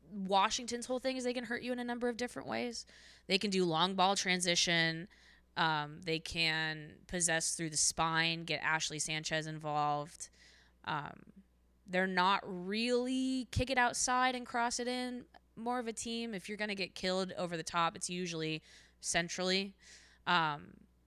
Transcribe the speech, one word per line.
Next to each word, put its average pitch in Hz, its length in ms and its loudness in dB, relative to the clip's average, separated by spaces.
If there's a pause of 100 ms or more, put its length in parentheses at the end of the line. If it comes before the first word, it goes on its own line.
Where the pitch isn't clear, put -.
(120)
Washington's 214 720 0
whole 254 140 -2
thing 262 180 -2
is 247 60 -6
they 247 100 0
can 247 120 -4
hurt 233 160 -4
you 247 100 -4
in 247 80 -4
a 240 40 -4
number 240 260 -2
of 226 80 -4
different 247 300 -6
ways. 233 380 -4 (420)
They 190 100 4
can 202 140 0
do 185 140 4
long 175 300 2
ball 190 200 6
transition. 175 920 2 (500)
Um, 151 480 0
they 160 140 0
can 156 760 -2 (140)
possess 165 480 2
through 165 160 -2
the 151 60 -2
spine, 165 680 2
get 160 180 -2
Ashley 156 360 0
Sanchez 156 480 -2
involved. 147 840 -2 (560)
Um, - 380 -6 (640)
they're 185 220 2
not 190 380 4
really 247 1080 0
kick 254 180 0
it 262 80 0
outside 254 580 2
and 247 100 -8
cross 240 340 -2
it 240 80 -2
in 247 380 -4 (320)
more 240 220 -2
of 226 80 -4
a 226 60 -6
team. 233 400 -4
If 185 140 -6
you're 208 100 -6
gonna 208 180 -2
get 190 200 -4
killed 185 420 0
over 175 200 -2
the 160 60 -4
top, 170 320 2
it's - 140 -6
usually 160 520 -4 (400)
centrally. 185 720 0 (520)
Um, 165 480 2 (340)